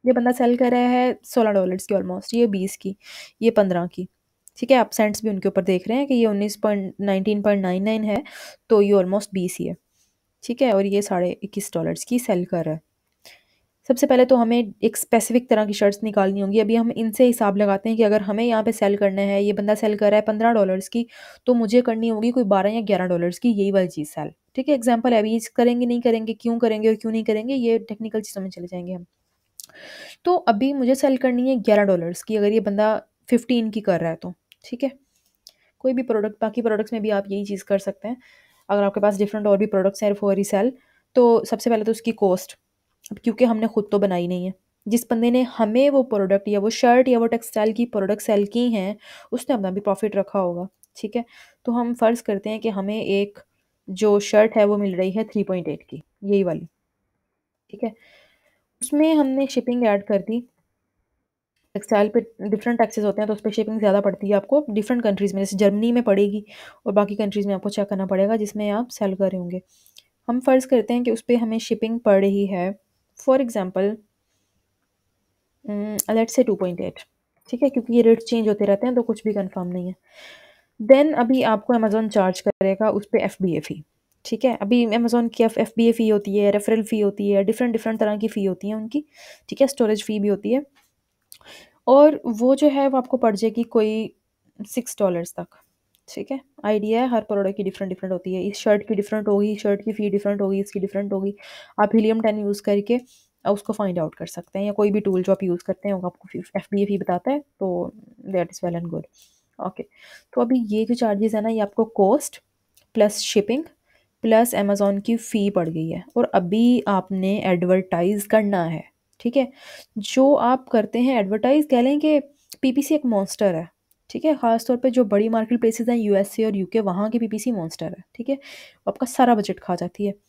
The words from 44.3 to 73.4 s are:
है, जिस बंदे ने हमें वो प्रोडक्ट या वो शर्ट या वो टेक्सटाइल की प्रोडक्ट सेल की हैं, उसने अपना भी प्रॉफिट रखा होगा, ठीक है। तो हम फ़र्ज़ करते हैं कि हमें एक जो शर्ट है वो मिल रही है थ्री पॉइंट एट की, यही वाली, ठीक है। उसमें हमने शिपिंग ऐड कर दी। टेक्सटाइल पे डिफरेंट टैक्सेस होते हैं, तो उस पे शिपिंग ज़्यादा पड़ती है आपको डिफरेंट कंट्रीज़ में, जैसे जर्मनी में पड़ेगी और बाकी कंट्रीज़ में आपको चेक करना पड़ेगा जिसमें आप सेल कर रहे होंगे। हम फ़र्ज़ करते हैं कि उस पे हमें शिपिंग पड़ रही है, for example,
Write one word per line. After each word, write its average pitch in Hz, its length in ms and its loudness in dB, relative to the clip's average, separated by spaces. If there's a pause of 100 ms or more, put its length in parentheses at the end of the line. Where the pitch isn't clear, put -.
है, 190 80 -6 (320)
जिस 233 240 0
बंदे 240 220 2
ने 254 100 2 (160)
हमें 233 320 4
वो 269 160 4
प्रोडक्ट 196 420 0
या 208 120 0
वो 202 100 0
शर्ट 247 380 4
या 240 120 4
वो 233 80 2
टेक्सटाइल 226 460 -2
की 233 140 -2
प्रोडक्ट 208 340 -2
सेल 208 240 0
की 240 260 0
हैं, 202 240 -2 (360)
उसने 254 240 -2
अपना 190 160 -2
भी 202 100 -6
प्रॉफिट 208 340 -2
रखा 196 240 -2
होगा, 180 280 -4 (300)
ठीक 214 180 -10
है। 240 80 -2 (420)
तो 240 60 -2
हम 240 220 -2
फ़र्ज़ 233 300 2
करते 202 260 -4
हैं 220 100 -6
कि 220 100 -4
हमें 202 320 -4
एक 202 380 -2 (480)
जो 208 340 2
शर्ट 214 340 4
है 214 100 6
वो 208 120 2
मिल 196 180 -2
रही 185 160 0
है 220 120 -4
थ्री 214 200 -4
पॉइंट 180 240 -4
एट - 160 -8
की, 151 180 -16 (220)
यही 196 200 2
वाली, 170 240 -4 (1080)
ठीक 208 100 -10
है। 220 100 -6 (880)
उसमें 311 340 2
हमने 269 320 2
शिपिंग 240 400 -2
ऐड 202 180 2
कर 208 140 0
दी। 220 200 -4 (1400)
टेक्सटाइल 208 340 2
पे 233 100 2 (220)
डिफरेंट 220 380 -2
टैक्सेस 214 260 0
होते 202 160 0
हैं, 208 60 -2
तो 214 60 -2
उस 208 80 -6
पे 220 100 -4
शिपिंग 214 280 -4
ज़्यादा 202 220 4
पड़ती 202 280 -2
है 208 60 4
आपको 277 340 0
डिफरेंट 220 340 -2
कंट्रीज़ 196 320 0
में, 196 60 -2
जैसे 196 160 -4
जर्मनी 208 340 2
में 240 120 2
पड़ेगी 208 400 0 (420)
और 202 80 -4
बाकी 202 220 2
कंट्रीज़ 202 320 -4
में 202 80 -2
आपको 196 140 -6
चेक 202 200 -4
करना 190 160 -4
पड़ेगा 196 300 0
जिसमें 208 360 -4
आप 233 180 -4
सेल 190 260 -4
कर 190 160 -2
रहे 185 80 -6
होंगे। 180 220 -8 (680)
हम 240 120 -2
फ़र्ज़ 262 280 2
करते 233 260 0
हैं 247 100 -2
कि 240 80 0
उस 226 100 -2
पे 240 140 0
हमें 226 240 -2
शिपिंग 226 400 -4
पड़ 202 220 4
रही 202 260 2
है, 185 260 -2 (460)
for 269 180 2
example, 202 580 -2 (1700)